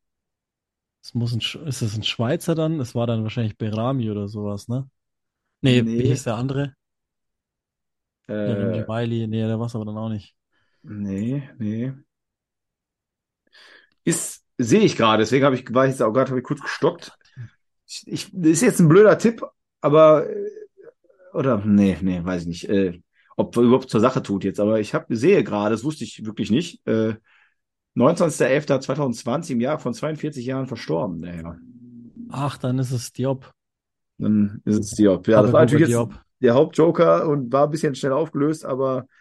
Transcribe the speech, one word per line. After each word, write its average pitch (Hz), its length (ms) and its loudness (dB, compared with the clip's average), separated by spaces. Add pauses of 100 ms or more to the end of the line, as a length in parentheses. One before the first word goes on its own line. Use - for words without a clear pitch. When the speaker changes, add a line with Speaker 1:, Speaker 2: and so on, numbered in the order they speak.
(1000)
Speaker 1:
es - 140 -20
muss 120 180 -2
ein 113 60 -4
Sch-, - 260 -10
ist 139 160 -8
es 110 140 -4
ein 107 80 -6
Schweizer 156 500 -2
dann? 160 260 -2
Es 123 140 -8
war 117 140 -2
dann 113 160 -2
wahrscheinlich 110 340 -4
Berami 113 540 -4
oder 104 160 -6
sowas, 104 400 -8
ne? 135 220 -6 (720)
Nee, 123 200 4
Speaker 2:
Nee. 113 180 -2
Speaker 1:
wie 127 80 2
hieß 123 160 0
der 113 120 -4
andere? 135 400 -4 (1500)
Speaker 2:
Äh, 113 60 -8
Speaker 1:
Der 107 540 -4
Wiley, 117 400 -4
nee, 110 140 -4
der 110 180 -2
war's 117 160 -6
aber 107 100 -6
dann 107 120 -10
auch 110 120 -8
nicht. 107 260 -10 (480)
Speaker 2:
Nee, 107 760 -6
nee. 113 360 -6 (2000)
Ist, - 420 -6 (120)
sehe 131 240 4
ich 170 140 2
gerade, 110 260 4
deswegen 123 240 2
habe 135 100 4
ich, 123 180 -8
war 131 120 4
ich 135 60 2
jetzt 131 120 -4
auch 110 100 0
gerade, 127 160 2
habe 127 100 -4
ich 123 60 -10
kurz 151 160 -8
gestockt. - 500 -4 (760)
Ich, - 200 -18
ich, - 260 -10
das 165 180 2
ist 165 100 2
jetzt 233 180 2
ein 170 80 8
blöder 185 300 8
Tipp, - 260 0 (380)
aber, 156 480 6
äh, - 200 -8 (840)
oder, 127 320 0
nee, 101 360 4
nee, 90 220 -2
weiß 90 200 -4
ich 82 40 -8
nicht, 85 220 -10
äh, 95 320 0 (360)
ob - 200 -4
er 120 60 4
überhaupt 127 260 4
zur 117 100 2
Sache 120 240 2
tut 98 200 -4
jetzt, 98 160 -4
aber 110 200 2
ich 110 160 -6
hab, 160 140 -4
sehe 127 340 2
gerade, 104 280 -2
das 113 120 -4
wusste 151 200 -6
ich 110 220 -14
wirklich 104 240 -8
nicht, 151 380 -2
äh, 110 280 -2 (800)
neunundzwanzigster 151 540 2
elfter 135 340 0
zweitausendzwanzig, 139 720 -6
im 117 100 -2
Jahr 147 160 -2
von 123 160 -8
zweiundvierzig 151 520 -8
Jahren 131 220 -6
verstorben, 131 540 -6
der 87 120 -12
Herr. 85 260 -12 (680)
Speaker 1:
Ach, 139 280 -6
dann 127 220 -4
ist 127 120 -4
es 120 200 -8
Diop. 131 420 -6 (640)
Speaker 2:
Dann 104 480 0
ist 107 140 0
es 101 120 -8
Diop. 98 360 2
Ja, 107 140 6
das 104 80 6
Speaker 1:
Aber 120 40 2
Speaker 2:
war 151 80 8
natürlich 139 320 4
Speaker 1:
Bouba 117 120 2
Speaker 2:
jetzt 107 80 -14
Speaker 1:
Diop. - 100 -20 (180)
Speaker 2:
der 120 120 6
Hauptjoker 165 760 4
und 139 240 -2
war 139 140 4
ein 147 60 -4
bisschen 151 220 -2
schnell 135 200 -4
aufgelöst, 156 520 -2
aber, 131 400 -4 (160)